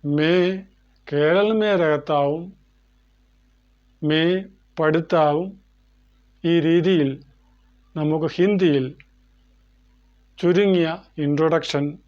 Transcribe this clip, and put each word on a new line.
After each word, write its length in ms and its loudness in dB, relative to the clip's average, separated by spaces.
മേ 160 2
കേരൾ 400 2
മേ 100 0
രഹത്താ 360 0
ഹൂം, 140 -4
മേ 220 0
പഠിതാവും 720 0
ഈ 100 2
രീതിയിൽ 440 2
നമുക്ക് 420 -2
ഹിന്ദിയിൽ 480 2
ചുരുങ്ങിയ 460 2
ഇൻട്രൊഡക്ഷൻ 600 0